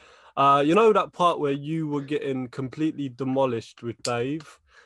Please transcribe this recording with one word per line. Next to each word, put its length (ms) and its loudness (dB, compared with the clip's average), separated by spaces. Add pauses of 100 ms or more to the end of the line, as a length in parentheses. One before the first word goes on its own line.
(360)
Uh, 300 4
you 80 4
know 180 6
that 220 2
part 260 2
where 120 0
you 360 -4
were 140 -2
getting 460 -4
completely 600 -6
demolished 760 -4
with 180 -10
Dave, 560 -6 (280)